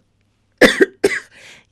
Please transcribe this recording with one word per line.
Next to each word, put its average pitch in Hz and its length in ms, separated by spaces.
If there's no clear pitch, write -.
<coughs> - 60